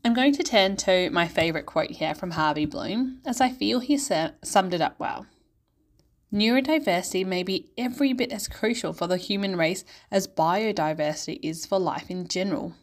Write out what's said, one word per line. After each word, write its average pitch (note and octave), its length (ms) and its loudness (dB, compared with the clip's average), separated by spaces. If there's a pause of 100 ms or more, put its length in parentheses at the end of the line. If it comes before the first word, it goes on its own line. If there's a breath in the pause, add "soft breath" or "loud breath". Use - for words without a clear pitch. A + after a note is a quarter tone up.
I'm A#3 120 4
going C4+ 180 4
to - 80 0
turn G3 360 4
to F#3 340 2
my E3+ 160 2
favourite D#3+ 400 -2
quote - 240 -2
here D#3 240 -4
from F3+ 160 -8
Harvey D3+ 340 0
Bloom, A#3+ 580 -4
as B3 160 -4
I B3+ 120 4
feel A#3 300 0
he C#4+ 180 2
su-, E3 300 0 (140)
summed F#3 300 2
it E3 80 0
up - 180 -2
well. - 280 -8 (1040)
"Neurodiversity A3 880 2
may F3+ 200 -2
be F#3+ 340 -4
every B3+ 360 0
bit B3+ 180 -2
as G#3 160 -8
crucial G#3+ 460 -2
for F3 120 -4
the F3+ 120 0
human G3 400 -4
race E3+ 280 0 (240 loud breath)
as F#3+ 180 0
biodiversity D#3+ 1160 0
is E3 240 -6
for G3 100 2
life E3 320 -2
in F3+ 180 -6
general. F3+ 560 -2